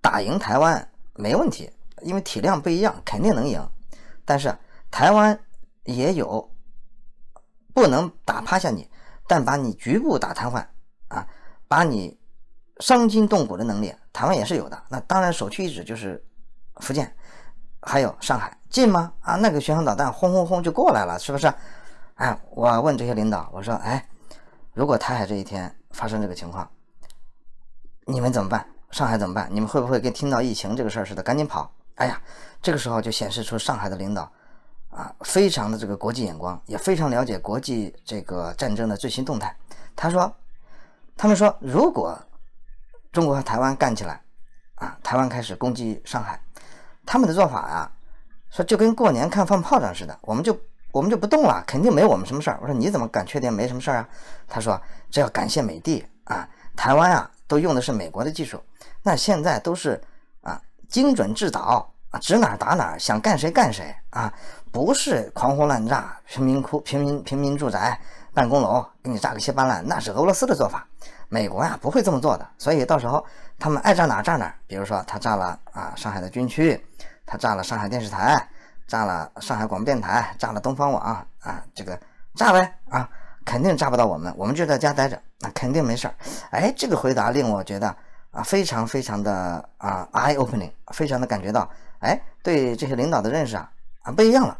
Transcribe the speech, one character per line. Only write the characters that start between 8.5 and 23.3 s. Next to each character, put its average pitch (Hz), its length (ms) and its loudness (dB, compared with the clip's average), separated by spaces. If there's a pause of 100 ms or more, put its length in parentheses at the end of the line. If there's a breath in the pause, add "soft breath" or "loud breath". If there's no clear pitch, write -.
下 156 100 0
你， 101 220 -4 (340 soft breath)
但 160 180 4
把 131 120 2
你 127 200 -2
局 139 220 0
部 240 220 2
打 - 140 -4
瘫 123 180 -4
痪 123 140 -4 (420)
啊， - 180 -6 (440 soft breath)
把 156 140 6
你 110 360 -2 (600)
伤 240 260 6
筋 214 180 6
动 220 220 4
骨 90 80 -6
的 98 80 -4
能 107 180 0
力， - 140 -4 (160)
台 - 140 -2
湾 170 100 4
也 117 80 2
是 156 140 0
有 80 100 -2
的。 - 220 -14
那 131 120 -6
当 185 200 2
然 180 100 4
首 117 180 -4
屈 190 140 -6
一 160 100 -4
指 175 120 -10
就 113 100 -8
是 101 260 -8 (600)
福 - 100 -6
建， 139 240 -2 (680 soft breath)
还 - 180 2
有 127 200 2
上 127 200 0
海 - 160 -6 (140)
近 247 200 6
吗？ 170 320 2
啊， 170 140 0
那 208 140 4
个 151 120 2
巡 151 140 2
航 160 80 2
导 113 120 2
弹 135 160 0
轰 180 200 2
轰 185 140 4
轰 175 160 2
就 170 100 0
过 311 200 6
来 104 140 4
了， 87 120 -4
是 - 140 -6
不 139 60 -2
是？ 143 140 4 (640 loud breath)
哎， 123 220 -2 (120)
我 117 320 4
问 143 160 2
这 120 80 -2
些 120 80 0
领 107 160 0
导， 90 240 -2